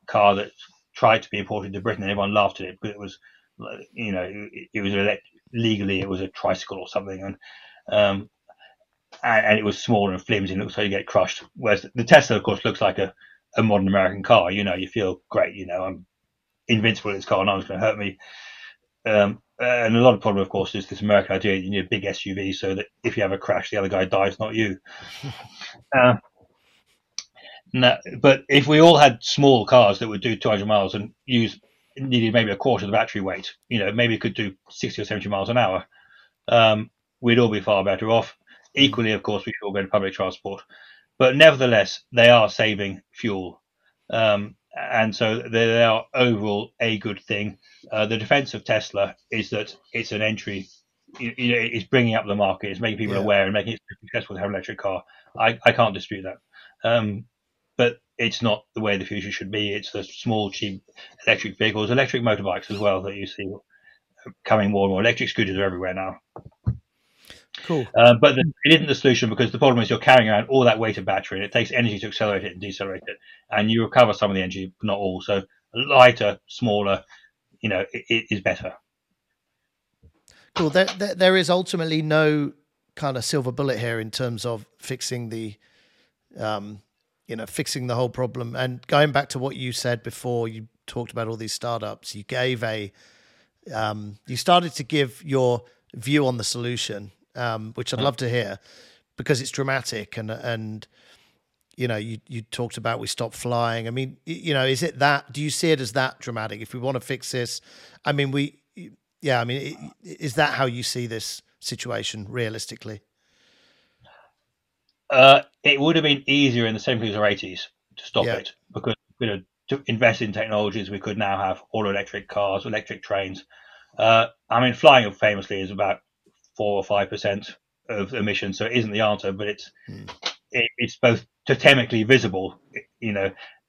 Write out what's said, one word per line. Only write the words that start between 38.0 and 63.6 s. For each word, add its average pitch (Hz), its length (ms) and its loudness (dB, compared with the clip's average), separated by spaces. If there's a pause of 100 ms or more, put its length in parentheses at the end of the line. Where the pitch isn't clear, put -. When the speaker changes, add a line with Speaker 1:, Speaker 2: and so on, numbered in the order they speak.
Speaker 1:
off. 113 260 0 (420)
Speaker 2:
Mm. 139 40 2
Speaker 1:
Equally, 120 300 2
of 101 120 -2
course, 104 220 -4
we 110 60 -6
should - 140 -12
all 98 80 -6
go 98 80 -2
to 95 60 -6
public 98 260 0
transport. 98 480 -6 (560)
But 131 180 4
nevertheless, 131 640 6 (100)
they 120 180 8
are 113 200 8
saving 101 520 -2 (100)
fuel. 95 500 -6 (480)
Um, 107 460 0 (200)
and 120 400 -2
so 110 240 0
they, 120 100 -12
they 113 340 4
are 113 300 2
overall 107 640 0
a 113 200 0
good 101 220 -8
thing. 104 360 -6 (340)
Uh, 107 140 0
the 113 120 -2
defense 131 360 0
of 104 100 -12
Tesla 101 520 -2 (160)
is 110 180 -4
that 107 260 -6 (180)
it's 117 180 -8
an 107 100 -4
entry, 104 480 -4 (500)
you, 117 180 -8
you 120 140 0
know, 117 100 2
it's 117 240 -4
bringing 117 300 2
up 107 100 0
the 101 100 -2
market, 98 360 0
it's 90 80 -10
making 110 200 -4
people 101 160 -4
Speaker 2:
Yeah. 95 60 0
Speaker 1:
aware 101 220 4
and 95 100 0
making 104 200 -2
it - 80 -12 (200)
successful 107 340 -8
to 90 40 -10
have 101 100 -4
an 101 60 -6
electric 95 220 -10
car. 95 260 -6 (340)
I, 113 280 2
I 117 60 8
can't 110 220 2
dispute 95 300 -12
that. 92 140 -12 (520)
Um, 110 360 -2 (520)
but 120 200 2 (200)
it's 117 240 -4
not 107 240 -2 (100)
the 110 60 -6
way 101 160 0
the 92 80 -8
future 104 260 -8
should 95 200 -10
be. 104 220 -4
It's 104 180 -10
the 101 120 -8
small, 107 480 -4
cheap 98 320 -8 (420)
electric 107 320 0
vehicles, 107 340 0
electric 127 320 0
motorbikes 98 480 -2
as 101 60 -6
well 98 260 0
that 101 120 -8
you 98 100 -10
see 95 240 -10 (920)